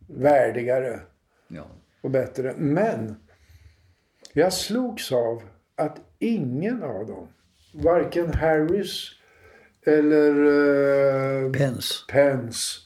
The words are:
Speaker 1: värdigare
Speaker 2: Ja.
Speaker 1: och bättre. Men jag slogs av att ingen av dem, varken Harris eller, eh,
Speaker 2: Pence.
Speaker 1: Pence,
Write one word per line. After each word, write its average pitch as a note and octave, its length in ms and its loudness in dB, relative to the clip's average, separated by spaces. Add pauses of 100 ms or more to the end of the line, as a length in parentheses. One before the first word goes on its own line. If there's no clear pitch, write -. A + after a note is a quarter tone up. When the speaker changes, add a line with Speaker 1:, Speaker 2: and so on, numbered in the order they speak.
Speaker 1:
värdigare B2+ 920 0 (480)
Speaker 2:
Ja. D2+ 180 -16 (340)
Speaker 1:
och C#3 100 -8
bättre. C3 480 -4
Men D3 580 -2 (1160)
jag F3 200 2
slogs A3 600 -6
av A#2 300 -2 (340)
att D#3 200 -6 (220)
ingen G3+ 640 -4
av A2+ 240 -8
dem, F#2 220 -16 (460)
varken E3 600 0
Harris D#3+ 760 0 (760)
eller, D3+ 440 4 (1120)
eh, C3 80 -4
Speaker 2:
Pence. C3 420 -2 (140)
Speaker 1:
Pence, C3 760 0